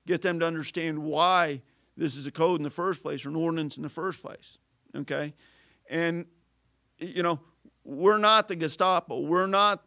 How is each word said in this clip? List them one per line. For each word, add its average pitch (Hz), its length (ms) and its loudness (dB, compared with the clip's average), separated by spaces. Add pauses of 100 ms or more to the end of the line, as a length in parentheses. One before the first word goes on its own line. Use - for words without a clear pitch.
get 170 160 0
them 175 160 -2
to 165 80 2
understand 160 520 -4
why 156 640 2 (340)
this 139 220 -4
is 139 100 -12
a 143 40 -8
code 165 280 2
in 147 40 -4
the 147 80 -4
first 175 320 -4
place 143 220 -8
or 139 40 -10
an 151 60 -6
ordinance 160 420 -2
in 131 60 -10
the 147 60 -8
first 170 320 -8
place, - 360 -18 (380)
okay? 147 380 -6 (560)
And, 170 360 -2 (760)
y-, 180 160 -10
you 180 80 0
know, 170 160 0 (460)
we're 180 320 4
not 214 300 6
the 196 80 -6
Gestapo. 170 640 0
We're 165 260 2
not, 196 420 2